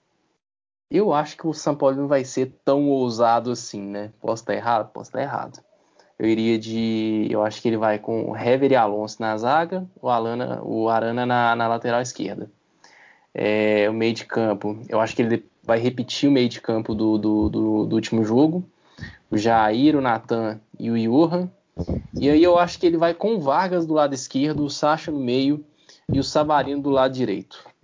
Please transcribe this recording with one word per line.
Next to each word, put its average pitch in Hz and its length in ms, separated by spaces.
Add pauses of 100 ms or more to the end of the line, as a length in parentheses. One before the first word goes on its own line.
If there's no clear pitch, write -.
(960)
eu 196 180
acho 147 240
que - 100
o 156 60
São 151 220
Paulo 135 220
não 139 100
vai 139 180
ser 131 300 (100)
tão 143 240
ousado 120 640
assim, 110 300
né? 101 400
Posso 113 240
tá 104 100
errado? 107 380
Posso - 180
tá 117 100
errado. 127 400 (560)
Eu 113 120
iria 113 280
de, 110 720
eu 107 140
acho 107 180
que - 60
ele 113 100
vai 107 220
com 113 320
o 110 60
Hever 127 340
e 131 60
Alonso 107 440
na 110 160
zaga, 165 480 (160)
o 127 80
Alana, 120 540
o 110 260
Arana 113 380
na, 120 300
na 117 100
lateral 117 340
esquerda. 117 480 (880)
É... 107 560
o - 20
meio 113 220
de - 100
campo, 107 540 (100)
eu 113 120
acho - 160
que 135 60
ele 113 220 (200)
vai - 160
repetir 127 480
o 143 40
meio 127 160
de - 120
campo 110 340
do, 110 240
do, 107 300
do, 107 380
do 107 100
último 113 260
jogo. 151 420 (640)
O 110 80
Jair, 113 600
o 139 40
Natan 113 600 (180)
e 117 140
o 113 40
Johan. 160 540 (640)
E 139 160
aí 156 140
eu 175 120
acho 175 220
que - 80
ele 170 100
vai 170 180
com 208 200
o 202 60
Vargas 170 440
do 160 100
lado 147 200
esquerdo, 147 500
o 139 60
Sacha 156 400
no 151 80
meio 135 460 (440)
e 131 120
o - 20
Savarino 143 580
do 139 100
lado 131 220
direito. - 720